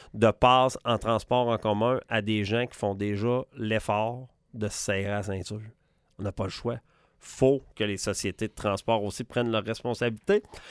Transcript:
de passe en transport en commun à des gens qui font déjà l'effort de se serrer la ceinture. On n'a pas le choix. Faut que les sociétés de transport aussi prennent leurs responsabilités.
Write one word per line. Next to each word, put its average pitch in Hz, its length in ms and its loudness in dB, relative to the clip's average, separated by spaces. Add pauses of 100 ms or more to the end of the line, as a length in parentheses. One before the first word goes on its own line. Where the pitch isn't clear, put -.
(140)
de 110 160 6
passe 127 540 6
en 117 140 2
transport 117 500 2
en 113 100 2
commun 110 400 2 (100)
à 110 140 0
des 107 220 0
gens 117 240 0
qui - 100 -18
font 101 160 -2
déjà 104 480 -2 (140)
l'effort 110 720 -2 (240)
de 107 160 -4
se - 100 -8
serrer 98 320 -2
la 104 140 -2
ceinture. 98 340 -6 (640)
On - 20 -6
n'a 101 80 -4
pas - 140 -6
le 95 60 -4
choix. 117 260 -6 (500)
Faut 135 360 2 (120)
que 110 100 -2
les 101 120 0
sociétés 104 520 -4
de - 40 -10
transport 104 500 -2
aussi 104 220 -6
prennent 120 260 -2
leurs 107 140 -2
responsabilités. 120 800 -2 (280)